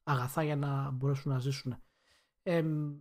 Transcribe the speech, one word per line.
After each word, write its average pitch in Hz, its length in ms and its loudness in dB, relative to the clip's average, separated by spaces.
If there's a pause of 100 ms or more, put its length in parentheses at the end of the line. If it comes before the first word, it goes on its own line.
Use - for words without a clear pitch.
αγαθά 135 400 0
για 151 120 0
να 139 360 0
μπορέσουν 135 400 0
να 127 80 2
ζήσουν. 135 440 -4 (600)
Εμ, 156 580 2